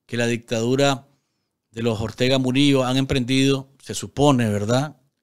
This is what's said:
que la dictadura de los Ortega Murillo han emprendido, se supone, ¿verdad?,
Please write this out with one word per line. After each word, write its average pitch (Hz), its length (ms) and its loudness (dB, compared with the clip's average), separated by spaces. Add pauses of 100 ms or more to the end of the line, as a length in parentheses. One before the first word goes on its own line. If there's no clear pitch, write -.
que 120 140 -8
la 120 80 0
dictadura 123 840 -2 (640)
de 113 120 -10
los 113 200 -2
Ortega 127 340 0
Murillo 131 480 2
han 127 140 0
emprendido, 135 720 0 (120)
se 107 120 -12
supone, 123 560 2
¿verdad?, 120 480 -2 (240)